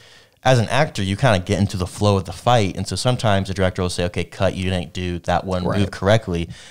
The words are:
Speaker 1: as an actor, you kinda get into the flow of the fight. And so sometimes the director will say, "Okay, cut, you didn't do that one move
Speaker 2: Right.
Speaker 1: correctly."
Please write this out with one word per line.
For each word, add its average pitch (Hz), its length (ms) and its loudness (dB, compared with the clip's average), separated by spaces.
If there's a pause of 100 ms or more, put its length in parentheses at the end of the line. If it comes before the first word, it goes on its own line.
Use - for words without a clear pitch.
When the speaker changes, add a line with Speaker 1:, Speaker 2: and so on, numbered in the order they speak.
(440)
Speaker 1:
as 131 140 6
an 107 100 2
actor, 127 340 -2
you 95 140 -2
kinda 117 240 4
get 87 180 0
into 98 180 0
the 90 100 -2
flow 104 300 2
of 92 80 -2
the - 80 -12
fight. 113 440 2
And 95 100 -6
so - 100 -6
sometimes 104 520 0
the 95 60 -6
director 92 280 0
will 90 80 0
say, 90 140 -2
"Okay, 87 200 -4
cut, 95 300 -2
you 92 160 -4
didn't 90 220 -4
do 90 280 -4
that 87 240 0
one 92 200 -2
move 87 80 -2
Speaker 2:
Right. 98 180 0
Speaker 1:
correctly." 92 580 0 (220)